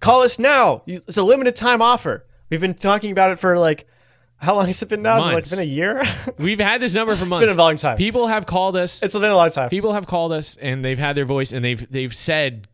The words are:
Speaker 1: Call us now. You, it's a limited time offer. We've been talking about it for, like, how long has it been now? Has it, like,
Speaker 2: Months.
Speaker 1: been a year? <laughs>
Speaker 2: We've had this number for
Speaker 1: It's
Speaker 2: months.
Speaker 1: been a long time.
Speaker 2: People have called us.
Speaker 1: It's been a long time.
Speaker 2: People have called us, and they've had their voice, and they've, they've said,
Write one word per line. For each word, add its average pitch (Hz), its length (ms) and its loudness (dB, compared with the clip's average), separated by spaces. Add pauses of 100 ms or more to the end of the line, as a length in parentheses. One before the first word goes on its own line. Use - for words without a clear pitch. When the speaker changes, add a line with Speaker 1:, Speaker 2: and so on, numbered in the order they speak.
Speaker 1:
Call 254 220 6
us 247 160 2
now. 233 480 2
You, 175 200 -12
it's 202 120 -6
a 202 40 4
limited 247 340 4
time 233 260 2
offer. 233 420 0 (240)
We've 160 140 -4
been 185 120 -2
talking 208 380 -2
about 190 180 4
it 180 80 -4
for, 180 200 2
like, 160 280 0 (520)
how 180 160 0
long 196 140 0
has 185 120 -4
it 208 80 -8
been 208 140 -6
now? 226 140 2
Has 165 80 2
it, - 20 0
like, 165 80 0
Speaker 2:
Months. 156 160 -4
Speaker 1:
been 180 180 -4
a - 20 -6
year? 190 320 -2 (200)
<laughs> - 160 -12
Speaker 2:
We've 196 220 -2
had 214 200 0
this 226 140 -2
number 220 200 0
for 180 100 -4
Speaker 1:
It's 180 40 -4
Speaker 2:
months. 180 160 2
Speaker 1:
been 208 100 4
a 170 40 0
long 160 180 4
time. 135 220 -2
Speaker 2:
People 226 300 0
have 214 180 -2
called 185 280 -2
us. 180 280 -4
Speaker 1:
It's 202 100 -2
been 202 120 -4
a 208 120 4
long 170 140 6
time. 131 180 -4
Speaker 2:
People 202 240 -2
have 208 140 -4
called 170 260 -2
us, 156 240 -6
and 131 260 -6
they've 131 160 -4
had 143 160 -2
their 143 120 -2
voice, 135 260 -2
and 127 100 -6
they've, 120 300 -4
they've 131 220 -6
said, 135 600 -2